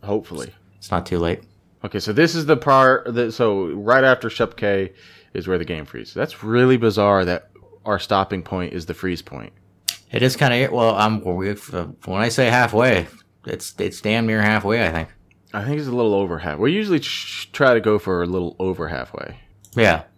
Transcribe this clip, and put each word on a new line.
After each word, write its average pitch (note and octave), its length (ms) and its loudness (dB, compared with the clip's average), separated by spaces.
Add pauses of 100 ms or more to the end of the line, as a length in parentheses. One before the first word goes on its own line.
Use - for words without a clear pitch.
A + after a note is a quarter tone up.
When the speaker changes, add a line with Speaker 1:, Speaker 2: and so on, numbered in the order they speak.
Speaker 1:
Hopefully. F#2+ 520 -6 (240)
Speaker 2:
It's - 120 -14
not F2 140 -2
too F2+ 140 -4
late. E2+ 240 -2 (420)
Speaker 1:
Okay, G2+ 160 -6
so G#2 140 -4
this E3 200 4
is D#3+ 120 -4
the D3+ 100 4
part C3 580 4
that, A#2 180 0
so G2+ 420 0
right A#2 300 4
after B2 260 2
Shep - 260 -4
K G2 360 0 (420)
is F2 120 -8
where F#2 120 0
the E2+ 80 -4
game D#2 180 -8
freezes. A#1 300 -16
That's - 280 -6
really B2 360 4
bizarre G2+ 480 4
that F2 240 -4 (340)
our G#2 140 -2
stopping G2 440 -2
point F2+ 300 -6
is E2 140 -10
the E2+ 80 -8
freeze F2+ 280 -6
point. A#1+ 300 -16 (580)
Speaker 2:
It A#2 120 0
is B2+ 120 2
kinda, B2+ 380 2
well, A2+ 240 2
I'm, G#2+ 260 2
we, F#2+ 300 -4
when F#2 720 -6
I A#2 80 0
say B2+ 180 2
halfway, A#2 580 2 (380)
it's, - 340 -10
it's - 220 -6
damn A2+ 260 0
near A2 140 0
halfway, G#2+ 460 2
I E2 40 0
think. E2 180 -6 (440)
Speaker 1:
I G#2 120 -8
think D3 160 -4
it's C#3 80 -8
a B2 60 -6
little A2+ 200 0
over F2+ 240 -2
half. D2+ 220 -8
We C3 120 2
usually G3 280 0
tr-, - 520 -10
try C3 220 4
to A2+ 60 4
go G#2+ 180 2
for F2+ 240 -2
a F2 40 -2
little F2+ 340 -4
over F2 280 -4
halfway. - 520 -10 (360)
Speaker 2:
Yeah. F#2+ 280 4 (120)